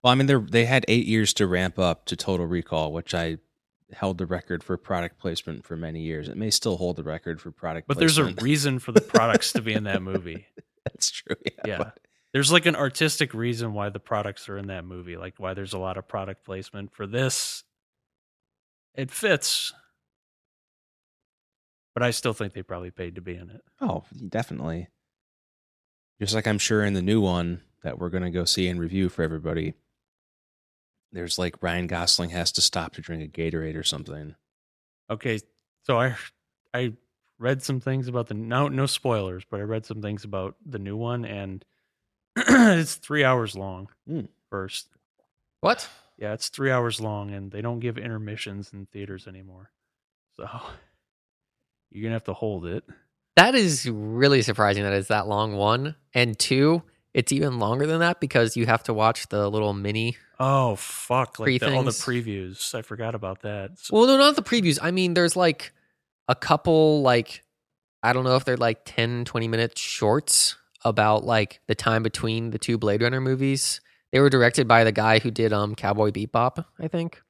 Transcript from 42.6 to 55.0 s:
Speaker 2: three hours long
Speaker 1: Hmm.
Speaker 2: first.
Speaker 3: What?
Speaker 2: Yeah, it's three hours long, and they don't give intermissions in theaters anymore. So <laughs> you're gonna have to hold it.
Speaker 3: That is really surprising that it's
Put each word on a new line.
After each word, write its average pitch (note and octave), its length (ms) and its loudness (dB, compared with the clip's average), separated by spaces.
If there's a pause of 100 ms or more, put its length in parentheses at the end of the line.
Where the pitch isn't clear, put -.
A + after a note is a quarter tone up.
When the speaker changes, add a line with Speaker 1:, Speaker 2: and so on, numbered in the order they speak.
Speaker 2:
three D3 260 0
hours B2 320 2
long F#2+ 340 -10 (200)
Speaker 1:
Hmm. D3 140 -6 (280)
Speaker 2:
first. F#2+ 380 -8 (720)
Speaker 3:
What? - 280 0 (280)
Speaker 2:
Yeah, G#2+ 160 -8
it's - 160 -8
three C3+ 240 -2
hours A#2 280 0
long, G#2 320 -6
and G2 200 -12
they G2+ 100 -10
don't A#2+ 180 -4
give A#2 160 -6
intermissions G#2 760 -10
in G2 140 -16
theaters G2+ 420 -14
anymore. F#2+ 420 -20 (640)
So - 120 -14 (760)
<laughs> - 680 -20
you're G#2 120 -12
gonna A2+ 120 -2
have A2+ 100 -6
to F#2 100 -6
hold G2 320 -6
it. F2 160 -8 (540)
Speaker 3:
That G#3+ 180 6
is D#3 340 0
really A2+ 540 2
surprising G#2 420 0
that G2 80 0
it's G2 160 -2